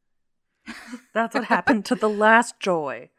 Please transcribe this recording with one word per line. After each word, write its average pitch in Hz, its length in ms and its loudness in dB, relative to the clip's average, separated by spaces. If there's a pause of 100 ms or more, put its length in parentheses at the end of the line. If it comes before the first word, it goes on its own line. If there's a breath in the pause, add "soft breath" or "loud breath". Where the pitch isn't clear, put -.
(640)
<laughs> - 480 -20
That's 226 220 -4
what 254 100 -4
happened 208 400 0
to 254 100 -2
the 214 140 0
last 214 500 4
Joy. 147 600 -6